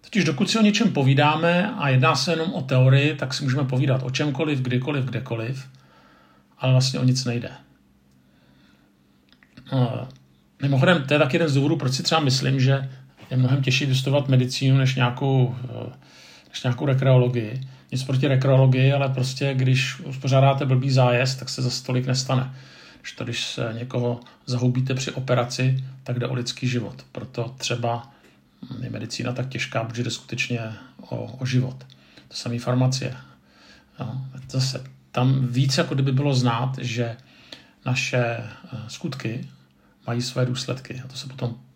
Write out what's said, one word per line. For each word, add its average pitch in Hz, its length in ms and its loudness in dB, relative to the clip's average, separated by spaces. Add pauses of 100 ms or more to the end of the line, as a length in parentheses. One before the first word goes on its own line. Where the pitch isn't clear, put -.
(140)
Totiž 185 100 4
dokud 156 260 0
si 226 80 0
o 226 40 6
něčem 208 300 4
povídáme 151 840 4
a 143 100 -2
jedná 135 260 4
se 170 180 0
jenom 160 200 -2
o - 100 -4
teorii, 135 520 4
tak - 200 -6
si 143 100 -6
můžeme 135 200 0
povídat 127 380 0
o 127 80 -6
čemkoliv, 147 480 0
kdykoliv, 127 460 -2
kdekoliv, 113 640 -6 (880)
ale 131 140 2
vlastně 127 280 2
o 127 40 0
nic 127 200 2
nejde. 120 260 -4 (2250)
Eh, 120 340 0 (560)
mimochodem, 139 460 4
to 147 60 2
je 147 60 4
taky 143 140 2
jeden 165 140 2
z 139 60 0
důvodů, 147 220 2
proč 131 160 -2
si 185 100 -4
třeba 165 180 2
myslím, 135 400 2
že 135 300 2 (400)
je 131 60 -2
mnohem 131 260 4
těžší 131 240 0
vystudovat 135 420 0
medicínu 131 480 4
než 131 180 2
nějakou, 127 720 2
eh, 113 280 -10 (560)
než - 140 -14
nějakou 127 240 -2
rekreologii. 127 720 2 (320)
Nic 127 120 -4
proti 139 240 0
rekreologii, 131 640 6
ale 139 160 2
prostě, 131 460 -2
když 131 460 0
uspořádáte 135 680 2
blbý 131 240 2
zájezd, 127 480 2
tak - 100 -12
se - 140 -6
zase 123 220 -4
tolik 127 220 -2
nestane. 127 480 0 (460)
Když - 120 -16
to, - 120 -10
když 117 220 -6
se 117 320 -6
někoho 120 420 -4 (260)
zahubíte 127 480 0
při - 160 -4
operaci, 127 760 0 (180)
tak 123 160 -4
jde 120 80 -2
o - 80 -4
lidský 123 340 -4
život. 117 440 -4
Proto - 460 -8
třeba 120 560 -4 (680)
je 120 100 -8
medicína 117 420 -8
tak - 160 -4
těžká, - 360 -4
protože 117 180 -6
jde 117 80 -4
skutečně 117 640 -6 (280)
o, 113 380 -10
o 131 80 -6
život. 127 400 -2 (420)
To - 80 -16
samé 120 220 -6
farmacie. 127 580 0 (840)
Jo, - 140 -8 (360)
zase, - 340 -2 (300)
tam 131 320 2
víc 127 320 2
jako 160 160 0
kdyby 135 180 2
bylo 139 220 2
znát, 123 440 0
že 117 380 -4 (680)
naše, - 340 -2
eh, 117 300 -2 (400)
skutky 127 600 -8 (580)
mají 120 160 -2
své 123 240 -2
důsledky. 127 580 -6
A - 40 -14
to - 80 -16
se 139 120 -12
potom - 280 -6 (200)